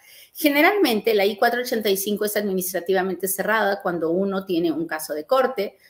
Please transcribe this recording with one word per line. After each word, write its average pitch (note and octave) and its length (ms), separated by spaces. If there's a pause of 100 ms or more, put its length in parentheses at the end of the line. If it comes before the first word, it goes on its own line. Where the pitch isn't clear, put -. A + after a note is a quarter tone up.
(340)
Generalmente, C#4+ 800
la G3 120
I A3 100
cuatro A#3+ 240
ochenta A3+ 300
y G3 80
cinco G3+ 260
es G#3 140
administrativamente F#3 920
cerrada G3+ 540
cuando E3 300
uno F#3+ 340
tiene E3+ 260
un D#3+ 160
caso D#3 260
de D3+ 120
corte B3+ 520 (120)